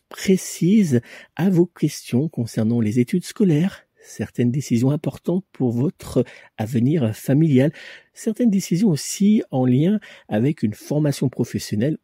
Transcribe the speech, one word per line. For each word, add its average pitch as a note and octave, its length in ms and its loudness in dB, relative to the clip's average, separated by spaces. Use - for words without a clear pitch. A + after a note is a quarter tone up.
précises F#3 920 2
à F#3 160 0
vos F3+ 160 4
questions - 640 -2
concernant A#2 520 -2
les G#2+ 200 2
études F3 240 -2
scolaires, F3+ 600 0
certaines - 480 -4
décisions C3 400 0
importantes E3+ 600 -4
pour B2 200 -2
votre B2+ 520 -2
avenir A#2+ 580 0
familial, C#3+ 560 2
certaines A3+ 360 -2
décisions F#3+ 380 0
aussi G3+ 600 2
en C3 160 0
lien D#3 340 2
avec A#2+ 360 -2
une A2 100 0
formation C#3+ 560 -2
professionnelle A#2+ 760 -4